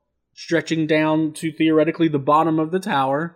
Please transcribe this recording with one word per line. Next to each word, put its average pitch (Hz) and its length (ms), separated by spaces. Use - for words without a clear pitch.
stretching 160 500
down 156 480
to 160 180
theoretically 160 580
the 147 100
bottom 156 400
of 156 100
the 185 100
tower 151 560